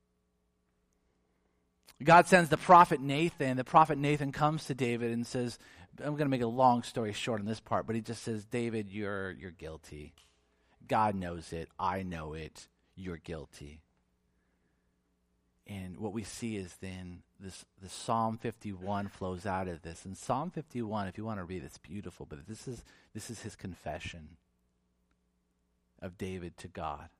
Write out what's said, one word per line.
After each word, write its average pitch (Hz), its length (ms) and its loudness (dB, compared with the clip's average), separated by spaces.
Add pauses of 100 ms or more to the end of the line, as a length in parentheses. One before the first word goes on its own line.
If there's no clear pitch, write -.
(2000)
God 170 240 10
sends 175 220 8
the 151 80 4
prophet 175 420 10
Nathan. 139 560 0
The 127 80 0
prophet 156 340 6
Nathan 143 360 0
comes 151 320 2
to 139 100 -4
David 120 380 0
and 120 120 -2
says, 123 320 -4 (460)
I'm 147 140 -4
gonna 147 120 0
make 131 120 0
a 120 60 2
long 123 360 6
story 110 300 -4
short 113 260 -2
on 101 60 -4
this 110 160 -4
part, 98 260 -2
but 113 80 -2
he 113 60 -2
just 110 200 -10
says, 110 220 -6
"David, 113 460 -4
you're, 98 420 -6
you're 87 200 -14
guilty. 78 600 -14 (720)
God 110 300 2
knows 87 380 -6
it. 82 160 -8 (100)
I 95 240 0
know 80 300 -8
it. 78 340 -12 (300)
You're 92 180 -8
guilty." 76 640 -12 (1900)
And 95 300 -10
what 107 140 -6
we 107 120 -4
see 110 340 -8
is 92 240 -8
then 92 420 -12 (160)
this, 95 240 -14 (180)
the 95 80 -14
Psalm 113 500 0
fifty-one 101 680 -4
flows 92 380 -6
out 95 240 -2
of 85 120 -8
this. 85 220 -12
And 98 140 -12
Psalm 143 340 -2
fifty-one, 110 560 -6
if 92 100 -10
you 107 60 -8
wanna 107 220 -6
read, 87 180 -8
it's - 140 -16
beautiful, 90 480 -14
but 76 200 -14
this 107 220 -14
is, 120 160 -12 (300)
this - 160 -12
is 113 100 -12
his - 160 -12
confession 80 800 -10 (1700)
of 92 160 -10
David 92 400 -8
to - 100 -14
God. 76 400 -8 (120)